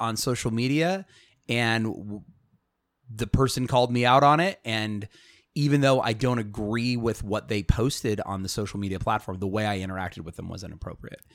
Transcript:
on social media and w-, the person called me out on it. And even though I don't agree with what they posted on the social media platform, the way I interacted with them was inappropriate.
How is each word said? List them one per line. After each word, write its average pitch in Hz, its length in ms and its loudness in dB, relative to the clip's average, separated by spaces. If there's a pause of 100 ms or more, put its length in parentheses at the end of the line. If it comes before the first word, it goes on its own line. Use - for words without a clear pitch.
on 113 160 -2
social 123 340 -2
media 156 540 0 (420)
and 113 380 2
w-, 104 360 -6 (920)
the 110 140 -4
person 127 400 2
called 123 240 4
me 120 140 2
out 131 180 6
on 151 180 8
it. 190 240 0
And 107 420 -4 (480)
even 147 260 4
though 135 200 6
I 117 120 0
don't 120 260 0
agree 110 580 -2
with 113 260 -2
what 107 240 -4
they 104 160 0
posted 110 580 0
on 95 220 -6
the 95 60 -6
social 101 300 -6
media 95 200 -4
platform, 101 400 -4
the 98 80 -2
way 107 180 -2
I 101 140 -2
interacted 95 460 -6
with 85 100 -14
them 90 140 -10
was 90 160 -10
inappropriate. - 560 -14 (140)